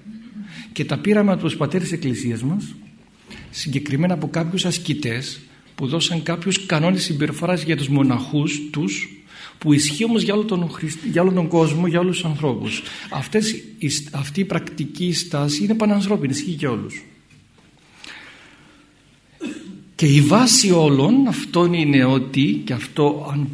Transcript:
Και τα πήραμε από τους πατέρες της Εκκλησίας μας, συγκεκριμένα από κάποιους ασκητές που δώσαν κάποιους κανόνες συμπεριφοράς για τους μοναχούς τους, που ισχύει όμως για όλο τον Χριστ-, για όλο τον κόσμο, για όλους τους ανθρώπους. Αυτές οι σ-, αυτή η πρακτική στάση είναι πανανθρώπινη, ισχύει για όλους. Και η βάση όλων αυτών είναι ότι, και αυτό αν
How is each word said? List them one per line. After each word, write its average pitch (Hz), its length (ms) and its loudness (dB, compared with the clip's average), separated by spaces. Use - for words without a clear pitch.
Και 147 120 -6
τα 139 120 -4
πήραμε 202 340 2
από 175 120 -2
τους 156 140 -2
πατέρες 156 300 -2
της 147 100 -4
Εκκλησίας 120 460 -4
μας, 170 320 -4
συγκεκριμένα 143 640 -2
από 151 140 -4
κάποιους 170 380 -2
ασκητές 139 760 -4
που 139 120 -4
δώσαν 165 360 -2
κάποιους 170 420 -2
κανόνες 170 380 2
συμπεριφοράς 151 600 -2
για 156 140 0
τους 139 100 -4
μοναχούς 139 720 2
τους, - 380 -4
που 151 160 4
ισχύει 143 300 2
όμως 226 180 2
για 196 120 2
όλο 214 100 2
τον 180 260 0
Χριστ-, - 420 -8
για 160 100 2
όλο 190 100 6
τον 180 160 2
κόσμο, 165 400 4
για 170 120 2
όλους 180 160 2
τους - 100 -4
ανθρώπους. 135 560 -2
Αυτές 214 420 -2
οι 151 120 -2
σ-, - 220 -4
αυτή 143 280 -6
η 196 60 0
πρακτική 170 680 -4
στάση 147 500 -2
είναι 208 100 2
πανανθρώπινη, 202 600 2
ισχύει - 180 -4
για 143 200 -2
όλους. 101 320 -6
Και 165 60 4
η 147 160 8
βάση 208 500 6
όλων 165 560 4
αυτών 175 460 0
είναι 143 320 4
ότι, 135 600 2
και 131 80 -4
αυτό 147 580 -2
αν 143 220 -2